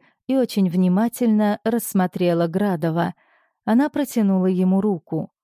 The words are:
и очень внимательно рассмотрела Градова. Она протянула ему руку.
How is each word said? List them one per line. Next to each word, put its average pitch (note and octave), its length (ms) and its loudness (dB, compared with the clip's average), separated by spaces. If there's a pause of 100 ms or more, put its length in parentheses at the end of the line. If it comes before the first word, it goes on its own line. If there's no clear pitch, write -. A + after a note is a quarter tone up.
(280)
и C4 80 0
очень G#3+ 340 0
внимательно G#3 920 0
рассмотрела F3+ 840 0
Градова. E3+ 720 -2 (480)
Она B3+ 260 2
протянула G3 560 0
ему F#3 340 2
руку. F#3+ 520 -4 (120)